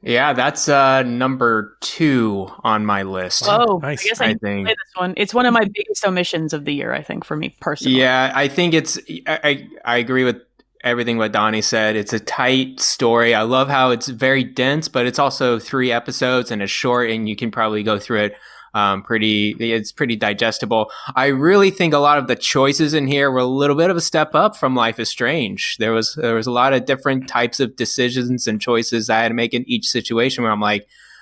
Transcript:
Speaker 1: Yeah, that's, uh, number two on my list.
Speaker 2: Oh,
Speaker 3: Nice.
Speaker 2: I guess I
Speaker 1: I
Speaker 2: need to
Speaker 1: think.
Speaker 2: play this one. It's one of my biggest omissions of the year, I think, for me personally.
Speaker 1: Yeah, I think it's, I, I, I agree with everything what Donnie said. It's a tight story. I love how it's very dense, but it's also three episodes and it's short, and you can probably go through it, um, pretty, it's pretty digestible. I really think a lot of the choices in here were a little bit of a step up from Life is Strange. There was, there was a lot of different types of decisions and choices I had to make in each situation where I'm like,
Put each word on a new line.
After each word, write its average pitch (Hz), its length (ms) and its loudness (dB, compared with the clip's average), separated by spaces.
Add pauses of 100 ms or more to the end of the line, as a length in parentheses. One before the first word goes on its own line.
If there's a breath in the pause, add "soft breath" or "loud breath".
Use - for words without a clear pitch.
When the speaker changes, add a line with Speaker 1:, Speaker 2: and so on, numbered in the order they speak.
Speaker 1:
Yeah, 123 280 2
that's, 135 360 0
uh, 135 360 4
number 120 760 0
two 113 680 0 (160)
on 107 200 2
my 101 200 0
list. 92 420 -4
Speaker 2:
Oh, 208 360 2
Speaker 3:
Nice. 143 220 -6
Speaker 2:
I 202 40 0
guess 226 120 -4
I 247 40 2
Speaker 1:
I 220 40 4
Speaker 2:
need 220 60 0
to 226 60 -6
Speaker 1:
think. 202 260 -4
Speaker 2:
play 185 80 0
this - 260 -10
one. 180 160 -2
It's 202 160 -2
one 247 140 2
of 240 80 4
my 226 100 4
biggest 202 400 -6
omissions 175 480 -2
of 147 120 -6
the 147 100 -4
year, 139 180 -4
I 143 120 -4
think, - 200 -10
for - 120 -6
me 151 140 -6 (100)
personally. 131 400 0
Speaker 1:
Yeah, 131 340 2
I 139 140 0
think 170 260 0
it's, 151 240 0 (300)
I, 156 160 -2
I, 143 240 0 (160)
I 120 140 0
agree 127 260 2
with 123 140 0 (440)
everything 120 360 0
what 110 120 0
Donnie 107 320 0
said. 107 320 0
It's 107 180 -4
a 117 60 -2
tight 131 600 -2
story. 117 520 2
I 110 100 2
love 131 260 2
how 131 220 2
it's 120 180 -2
very 131 340 0
dense, 139 460 -2
but 123 180 0
it's 123 140 -2
also 135 400 0
three 127 320 -2
episodes 123 580 -2
and 104 120 -4
it's 98 100 -4
short, 120 380 0
and 110 180 -4
you 104 80 -6
can 113 160 -6
probably 107 320 -2
go 107 160 0
through 107 220 0
it, 104 140 -2 (380 loud breath)
um, 101 280 2
pretty, 107 480 0 (100)
it's 113 320 -2
pretty 117 240 -2
digestible. 107 760 0 (240 loud breath)
I 127 120 2
really 175 440 4
think 180 220 0
a 147 60 4
lot 147 180 6
of 135 100 -2
the 123 80 0
choices 143 600 2
in 143 120 2
here 139 240 2
were 127 100 0
a 127 40 2
little 139 320 2
bit 170 140 4
of 175 80 0
a - 20 -2
step 160 340 -2
up 196 220 2
from 131 180 0
Life 117 240 0
is 113 120 -4
Strange. 120 680 -4
There 110 160 0
was, 113 220 0
there 120 200 -2
was 110 120 -2
a 123 40 -2
lot 123 220 2
of 127 140 0
different 135 420 -2
types 120 320 -2
of 123 160 -2
decisions 123 720 -2
and 107 140 -2
choices 117 480 -2
I 110 100 4
had 113 80 2
to 117 60 -2
make 120 180 -2
in - 160 -4
each 120 220 -2
situation 120 520 -2
where 113 80 2
I'm 104 80 0
like, 104 300 -2 (320 loud breath)